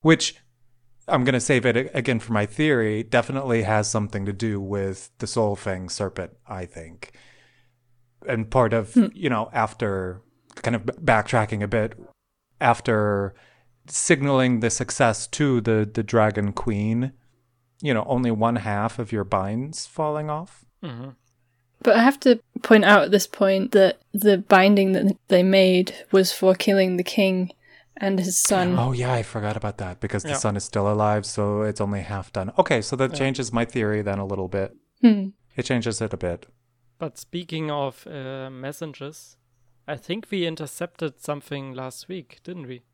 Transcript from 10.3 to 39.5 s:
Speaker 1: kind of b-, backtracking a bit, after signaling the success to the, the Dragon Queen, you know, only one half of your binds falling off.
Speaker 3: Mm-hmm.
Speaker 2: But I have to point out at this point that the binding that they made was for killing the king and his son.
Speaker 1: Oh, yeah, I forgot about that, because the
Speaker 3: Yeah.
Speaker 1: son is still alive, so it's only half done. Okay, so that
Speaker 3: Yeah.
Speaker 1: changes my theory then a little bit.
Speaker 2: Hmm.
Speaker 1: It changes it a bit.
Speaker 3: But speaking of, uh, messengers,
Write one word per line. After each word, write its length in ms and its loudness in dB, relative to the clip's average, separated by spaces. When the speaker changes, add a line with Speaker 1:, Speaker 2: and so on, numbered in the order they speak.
Speaker 1:
kind 200 -4
of 100 -4
b-, 160 -4
backtracking 600 2
a 40 -4
bit, 300 -2
after 760 0
signaling 720 2
the 100 0
success 560 -2
to 360 0
the, 300 0
the 120 -4
Dragon 500 2
Queen, 600 -2
you 120 0
know, 140 0
only 220 0
one 280 0
half 420 -4
of 120 -8
your 120 -2
binds 640 -4
falling 420 -6
off. 340 -12
Speaker 3:
Mm-hmm. 260 -12
Speaker 2:
But 160 6
I 60 6
have 160 4
to 200 6
point 240 6
out 200 8
at 60 -2
this 140 2
point 460 0
that 280 6
the 240 4
binding 540 6
that 260 2
they 120 6
made 540 4
was 200 4
for 220 4
killing 440 2
the 60 -2
king 480 0
and 220 -2
his 180 -2
son. 400 2
Speaker 1:
Oh, 140 0
yeah, 200 -2
I 120 0
forgot 340 -6
about 220 -6
that, 200 -8
because 220 -4
the 80 -10
Speaker 3:
Yeah. 60 -2
Speaker 1:
son 200 -2
is 80 -6
still 280 -2
alive, 340 0
so 380 -2
it's 180 -4
only 200 -4
half 300 -8
done. 280 -6
Okay, 240 2
so 140 -6
that 140 0
Speaker 3:
Yeah. 60 -10
Speaker 1:
changes 340 -4
my 140 -2
theory 380 -2
then 160 -4
a 80 -6
little 200 -6
bit. 280 -6
Speaker 2:
Hmm. 280 4
Speaker 1:
It 80 -6
changes 380 -2
it 120 -6
a 40 -10
bit. 280 -6
Speaker 3:
But 180 -10
speaking 540 -10
of, 340 -6
uh, 460 -12
messengers, 840 -14